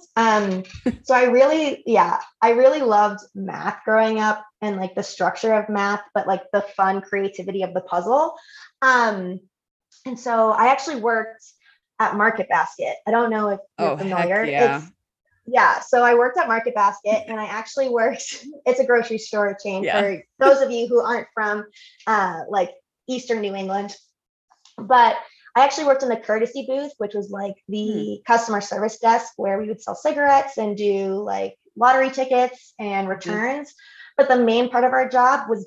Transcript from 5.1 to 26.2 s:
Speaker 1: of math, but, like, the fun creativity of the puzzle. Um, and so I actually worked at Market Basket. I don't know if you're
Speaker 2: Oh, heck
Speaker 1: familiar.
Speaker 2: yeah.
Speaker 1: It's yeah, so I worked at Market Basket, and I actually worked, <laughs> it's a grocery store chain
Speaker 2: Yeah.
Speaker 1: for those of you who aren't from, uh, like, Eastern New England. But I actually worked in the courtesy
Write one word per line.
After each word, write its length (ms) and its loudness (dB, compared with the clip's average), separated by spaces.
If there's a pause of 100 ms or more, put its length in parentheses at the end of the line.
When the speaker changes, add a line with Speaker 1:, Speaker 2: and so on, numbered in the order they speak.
Speaker 1:
of 140 0
math, 340 -2 (120)
but, 140 -2
like, 140 -2 (100)
the 100 0 (140)
fun 240 0
creativity 640 -6
of 120 -6
the 60 -4
puzzle. 540 0 (480)
Um, 580 2 (640)
and 140 -10
so 320 2
I 180 4
actually 320 0
worked 440 -4 (540)
at 180 0
Market 320 0
Basket. 480 -2 (100)
I 40 -2
don't 200 2
know 200 -2
if 100 -4 (180)
you're 140 0
Speaker 2:
Oh, 40 -4
heck 120 -6
Speaker 1:
familiar. 360 0
Speaker 2:
yeah. 340 2
Speaker 1:
It's 140 -14 (540)
yeah, 340 2
so 220 2
I 120 4
worked 240 2
at 100 0
Market 260 -2
Basket, 540 0
and 120 -8
I 60 -8
actually 420 -4
worked, 560 -2 (100)
<laughs> 120 -20
it's 140 2
a 60 0
grocery 320 2
store 440 -4
chain 220 -6
Speaker 2:
Yeah. 160 0
Speaker 1:
for 220 -2 (160)
those 220 6
of 100 0
you 180 -2
who 120 2
aren't 340 -4
from, 300 -4 (420)
uh, 420 0
like, 240 -2 (360)
Eastern 320 -4
New 140 -6
England. 400 -6 (840)
But 380 4 (400)
I 80 6
actually 220 0
worked 160 4
in 80 -2
the 60 -2
courtesy 520 -4